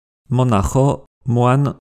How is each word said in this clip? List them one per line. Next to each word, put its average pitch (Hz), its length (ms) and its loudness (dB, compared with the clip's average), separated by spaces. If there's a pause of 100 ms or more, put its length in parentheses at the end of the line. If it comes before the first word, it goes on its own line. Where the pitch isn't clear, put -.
(300)
Monaĥo, 127 760 0 (200)
moine, 123 560 0